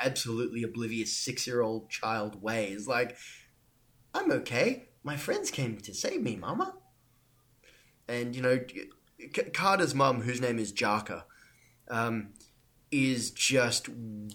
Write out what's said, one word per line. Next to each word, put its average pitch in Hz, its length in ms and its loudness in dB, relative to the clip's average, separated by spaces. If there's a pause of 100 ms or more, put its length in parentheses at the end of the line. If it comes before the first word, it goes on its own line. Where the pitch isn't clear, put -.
absolutely 117 640 0
oblivious 110 520 -2
six-year-old 120 720 0
child 107 520 -2
way, 107 300 0
is 104 160 -6
like, 123 280 0 (1000)
"I'm 370 180 2
okay. 139 560 2 (160)
My 147 140 -4
friends 392 340 -2
came 113 260 -2
to - 160 -14
save 349 280 -2
me, 113 140 -2
Mama." 202 380 -4 (1300)
And, 120 260 -2
you 127 80 -6
know, 127 160 6 (600)
C-, 117 100 -16 (240)
Carter's 180 420 4
mum, 131 280 4
whose 123 180 -2
name 120 180 2
is 101 140 -2
Jarka, 104 520 0 (640)
um, 113 420 -2 (600)
is 131 400 2
just - 580 2 (460)